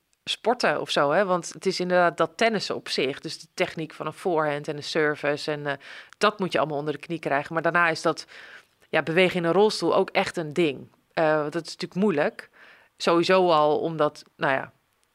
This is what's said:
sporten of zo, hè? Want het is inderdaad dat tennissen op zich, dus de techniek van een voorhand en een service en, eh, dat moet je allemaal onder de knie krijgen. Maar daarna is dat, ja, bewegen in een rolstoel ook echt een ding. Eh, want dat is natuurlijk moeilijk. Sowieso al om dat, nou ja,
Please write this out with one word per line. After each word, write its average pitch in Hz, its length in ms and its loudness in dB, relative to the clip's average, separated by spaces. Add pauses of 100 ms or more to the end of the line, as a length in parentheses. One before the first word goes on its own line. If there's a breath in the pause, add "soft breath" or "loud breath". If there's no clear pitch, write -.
(240)
sporten 190 580 -2
of 143 80 -8
zo, 147 220 2
hè? 190 140 2
Want 180 280 -2
het 156 120 -16
is 185 140 0
inderdaad 180 380 2
dat 165 200 0
tennissen 226 380 0
op - 140 -10
zich, 147 300 -2
dus - 200 -12
de - 140 -20
techniek 165 400 -6
van 147 120 -12
een 156 80 -8
voorhand 151 540 -2
en 151 80 -8
een 147 80 -10
service 147 680 -2
en, 147 160 -6
eh, 143 60 -4 (440 loud breath)
dat 214 220 2
moet 185 120 -4
je - 60 0
allemaal 147 200 0
onder 151 160 -4
de 143 60 -10
knie 165 200 -10
krijgen. 143 340 -2
Maar 165 80 -2
daarna 170 280 2
is 160 120 -4
dat, 156 240 -2 (640 loud breath)
ja, 156 140 0
bewegen 175 340 2
in 175 60 0
een 165 80 2
rolstoel 190 440 2
ook 185 140 2
echt - 280 -2
een 156 160 -6
ding. 131 340 0 (260)
Eh, 156 280 2
want 147 120 -6
dat 165 120 -6
is - 60 -12
natuurlijk 180 300 -6
moeilijk. 190 480 0 (480 loud breath)
Sowieso 175 540 4
al 151 280 4
om 165 180 -2
dat, 151 260 0 (140)
nou 143 160 0
ja, - 180 -4 (440)